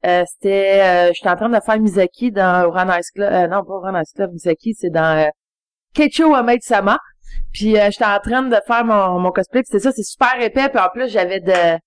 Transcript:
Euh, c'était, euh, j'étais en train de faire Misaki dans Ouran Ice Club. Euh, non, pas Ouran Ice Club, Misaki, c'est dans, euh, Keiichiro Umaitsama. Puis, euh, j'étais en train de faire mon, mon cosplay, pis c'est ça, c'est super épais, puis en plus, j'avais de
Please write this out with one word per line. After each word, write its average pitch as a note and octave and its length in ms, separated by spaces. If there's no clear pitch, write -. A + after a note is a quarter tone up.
Euh, F3+ 260
c'était, G3 500
euh, F3 320
j'étais - 160
en F3+ 60
train A3 140
de A#3 100
faire A3 200
Misaki G3+ 520
dans F#3 380
Ouran F#3 180
Ice F3 140
Club. G3+ 220
Euh, F3+ 140
non, F#3 180
pas F#3 80
Ouran F#3+ 260
Ice D#3+ 160
Club, F#3+ 160
Misaki, F3 420
c'est F3+ 160
dans, D#3+ 360
euh, - 20
Keiichiro D#4 440
Umaitsama. A#3+ 600
Puis, G#3+ 260
euh, G#3 140
j'étais A3 140
en G3+ 140
train A#3+ 240
de A#3+ 220
faire A#3 200
mon, F#3+ 340
mon F3+ 120
cosplay, G3 320
pis - 60
c'est G#3 100
ça, B3 120
c'est A3+ 120
super B3 360
épais, C4 300
puis C4 100
en F#3 140
plus, B3 160
j'avais F#3+ 320
de E3+ 460